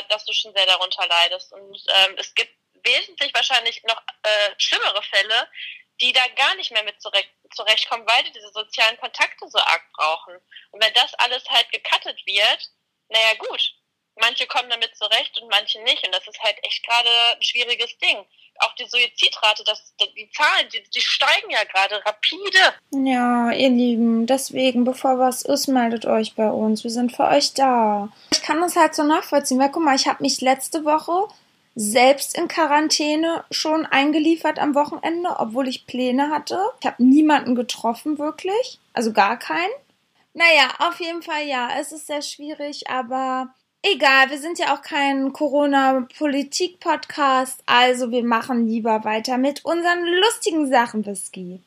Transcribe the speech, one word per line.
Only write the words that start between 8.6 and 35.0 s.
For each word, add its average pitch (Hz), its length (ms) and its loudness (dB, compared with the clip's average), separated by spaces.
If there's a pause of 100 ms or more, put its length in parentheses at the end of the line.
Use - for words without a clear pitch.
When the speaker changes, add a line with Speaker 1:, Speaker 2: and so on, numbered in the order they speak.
Speaker 1:
Kontakte 277 500 -4
so 214 100 -4
arg 165 240 2 (120)
brauchen. 160 400 -2 (380)
Und 202 100 -4
wenn 220 120 2
das 247 240 2
alles 247 300 -2
halt 247 220 0
gecuttet 311 560 -4
wird, 208 440 0 (380)
naja, 220 300 2
gut. - 360 -4 (440)
Manche 247 280 0
kommen 247 220 -4
damit 233 280 -6
zurecht 220 440 -2
und 226 80 -20
manche 208 340 -2
nicht. 277 220 -4
Und 185 80 -4
das 185 140 -6
ist - 160 -16
halt 208 200 -2
echt - 220 -6
gerade 233 240 0 (280)
ein - 60 -8
schwieriges 240 560 -4
Ding. 262 180 0 (440)
Auch 226 140 -2
die 247 140 -10
Suizidrate, 226 760 0
das, - 300 -8 (220)
die 214 160 -18
Zahlen, 302 400 2
die, 185 100 -10 (120)
die 247 60 -2
steigen 330 500 0
ja 233 140 0
gerade 196 400 -2
rapide. 370 680 2 (160)
Speaker 2:
Ja, 247 600 0
ihr 269 180 4
Lieben, 233 560 2
deswegen, 262 580 0
bevor 254 360 0
was 254 220 0
ist, 277 260 -2
meldet 233 380 0
euch 220 280 0
bei 220 160 0
uns. 220 320 0
Wir 233 80 -6
sind 240 240 -2
für - 140 2
euch 285 260 2
da. 220 540 2 (240)
Ich - 100 0
kann 311 180 -2
das 349 160 0
halt 320 200 4
so 311 80 0
nachvollziehen, 285 560 2
weil 277 100 4
guck 339 140 -2
mal, 269 100 4
ich 277 140 0
hab 262 120 -2
mich 277 200 -2
letzte 269 440 0
Woche 320 440 0 (460)
selbst 247 640 4
in 339 120 -2
Quarantäne 311 1040 0
schon 311 360 -2
eingeliefert 302 720 2
am 285 160 0
Wochenende, 330 640 -2